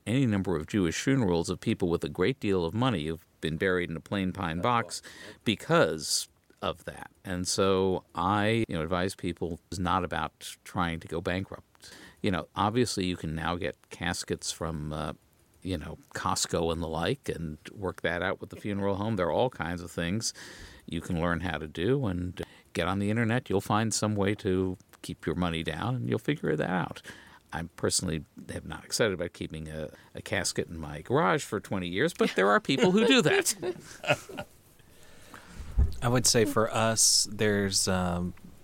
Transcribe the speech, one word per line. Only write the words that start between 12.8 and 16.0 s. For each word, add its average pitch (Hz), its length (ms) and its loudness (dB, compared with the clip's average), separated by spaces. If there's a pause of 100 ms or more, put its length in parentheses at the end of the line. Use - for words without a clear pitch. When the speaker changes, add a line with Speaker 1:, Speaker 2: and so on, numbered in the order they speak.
Speaker 1:
you 90 120 0
can 78 180 -6
now 82 220 -2
get 87 180 -4 (140)
caskets - 600 -4
from, 80 420 -4
uh, 76 200 -4 (480)
you 90 160 -4
know, 78 200 -10 (180)